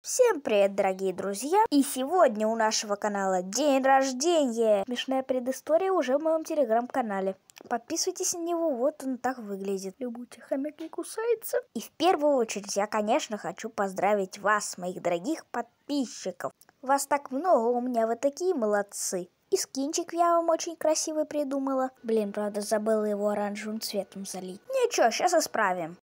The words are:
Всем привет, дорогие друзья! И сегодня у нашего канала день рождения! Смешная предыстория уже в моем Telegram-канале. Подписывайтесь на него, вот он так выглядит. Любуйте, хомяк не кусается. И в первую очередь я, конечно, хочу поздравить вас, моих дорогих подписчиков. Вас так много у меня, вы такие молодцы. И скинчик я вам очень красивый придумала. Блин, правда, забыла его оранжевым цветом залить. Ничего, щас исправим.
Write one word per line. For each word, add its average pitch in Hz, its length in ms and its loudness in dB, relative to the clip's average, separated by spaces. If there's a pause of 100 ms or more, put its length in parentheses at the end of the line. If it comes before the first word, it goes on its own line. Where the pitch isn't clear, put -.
Всем 440 380 2
привет, 202 340 2
дорогие 190 380 0
друзья! 202 580 0
И 285 140 4
сегодня 262 640 2
у 226 80 0
нашего 214 400 0
канала 196 440 0
день 262 440 0
рождения! 262 1000 4
Смешная 262 380 -2
предыстория 277 720 0
уже 277 260 2
в - 20 2
моем 320 220 0
Telegram-канале. 226 920 0 (320)
Подписывайтесь 339 640 -4
на 359 60 -6
него, 330 320 0
вот 262 340 -2
он 262 120 -2
так 254 220 -2
выглядит. 196 600 -6
Любуйте, 240 400 -10
хомяк 294 400 -6
не 320 80 -10
кусается. 453 680 -4 (160)
И 226 60 -6
в - 120 -16
первую 302 420 2
очередь 214 400 -2
я, 202 140 -2
конечно, 220 500 -2
хочу 185 300 -10
поздравить 196 720 -2
вас, 208 360 0
моих 175 240 -8
дорогих 175 460 -2
подписчиков. - 1040 -6 (320)
Вас 269 240 2
так 277 240 -2
много 269 380 4
у 247 120 2
меня, 233 280 0
вы 233 80 0
такие 311 380 0
молодцы. 202 720 -2 (220)
И 381 60 4
скинчик 302 580 -4
я 339 200 4
вам 339 140 2
очень 320 260 0
красивый 311 520 0
придумала. 269 640 -2 (120)
Блин, 214 300 0
правда, 208 280 -4
забыла 214 440 0
его 208 240 0
оранжевым 208 520 -4
цветом 196 460 -6
залить. 185 420 -10
Ничего, 480 440 4
щас 349 200 2
исправим. 185 720 0